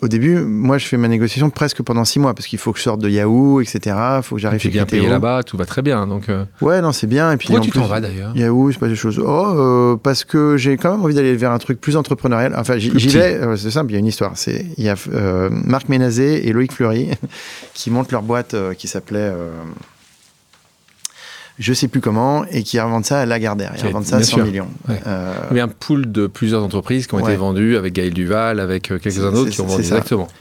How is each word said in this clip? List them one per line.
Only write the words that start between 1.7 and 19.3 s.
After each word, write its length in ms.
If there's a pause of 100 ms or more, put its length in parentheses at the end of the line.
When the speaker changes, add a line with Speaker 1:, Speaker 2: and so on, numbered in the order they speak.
Speaker 1:
pendant 220
six 160
mois, 140
parce 120
qu'il 140
faut 140
que 60
je 40
sorte 160
de 100
Yahoo, 520
et 40
cetera. 560
Faut 140
que 60
j'arrive 180
Speaker 2:
Tu 80
es 20
Speaker 1:
chez 40
Speaker 2:
bien 100
Speaker 1:
Criteo. 160
Speaker 2:
payé 100
là-bas, 340
tout 120
va 100
très 160
bien, 260
donc, 200
euh. 160 (160)
Speaker 1:
Ouais, 220
non, 100
c'est 160
bien. 240
Et 60
puis, 100
Speaker 2:
Pourquoi 140
Speaker 1:
en 20
Speaker 2:
tu 80
t'en 120
Speaker 1:
plus, 60
Speaker 2:
vas, 120
d'ailleurs ? 340
Speaker 1:
Yahoo, 380
c'est 60
pas 100
des 80
choses. 200
Oh, 120 (260)
euh, 400
parce 300
que 320
j'ai 180
quand 160
même 140
envie 100
d'aller 220
vers 160
un 60
truc 200
plus 160
entrepreneurial. 640
Enfin, 200
j'y, 120
Speaker 2:
Plus 100
Speaker 1:
j'y 80
Speaker 2:
petit. 100
Speaker 1:
vais, 180
euh, 200
c'est 160
simple, 200
il 20
y 40
a 20
une 80
histoire. 280
C'est, 300 (120)
il 60
y 60
a, 60 (180)
euh, 360
Marc 380
Ménazé 640
et 20
Loïc 220
Fleury 380 (320)
<laughs> 300
qui 180
montent 200
leur 120
boîte, 320
euh, 180
qui 160
s'appelait, 320
euh, 300 (2000)